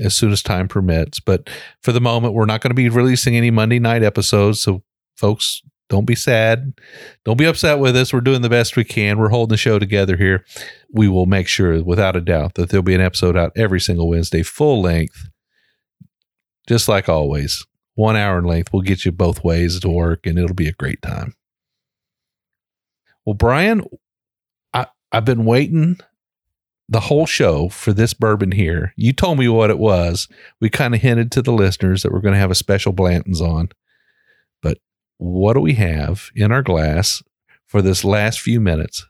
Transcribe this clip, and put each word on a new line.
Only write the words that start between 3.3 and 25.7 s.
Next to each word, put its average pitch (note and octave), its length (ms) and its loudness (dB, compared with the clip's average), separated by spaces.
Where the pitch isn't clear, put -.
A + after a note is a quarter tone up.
any A#2 140 2
Monday A2+ 300 2
night A#2 240 2
episodes. G#2 580 2
So F#2+ 220 -4
folks, - 480 -2
don't G2+ 180 0
be A#2+ 80 0
sad. A#2 600 0
Don't A2+ 120 0
be D3+ 80 4
upset D3+ 340 0
with B2+ 180 2
us. B2+ 160 0
We're B2 80 0
doing B2+ 220 2
the A#2 60 0
best A#2 280 0
we A#2 60 4
can. G#2 340 -2
We're A2 120 2
holding A2+ 200 0
the G#2+ 80 2
show G#2+ 220 0
together G2 360 0
here. F#2+ 300 0
We A2 160 2
will F#2 180 2
make F#2 220 0
sure, E2 360 0
without F#2 320 0
a F2 60 -4
doubt, E2+ 340 -2
that F2 140 -2
there'll G2 140 0
be F#2 100 2
an F#2 80 2
episode F2+ 340 0
out E2+ 200 -2
every F#2+ 260 0
single E2+ 260 -2
Wednesday, E2+ 360 -2
full C#3 380 0
length, E2 480 -4
just A#2 200 0
like G2 220 2
always. C#2+ 560 -2
One A2 200 2
hour G2+ 220 0
in F2 80 -2
length. E2+ 260 -2
We'll F#2+ 120 0
get F#2+ 200 -2
you F2+ 80 -2
both F2 320 -2
ways E2+ 360 -2
to F2 100 -4
work, E2 380 -2
and E2+ 100 -2
it'll F2 160 -2
be E2 140 -4
a D#2 60 -6
great - 280 -8
time. - 320 -10
Well, G#2+ 80 -2
Brian, D#3 500 2
I, B2 100 -4
I've A2+ 140 0
been A#2 180 2
waiting D#3 540 2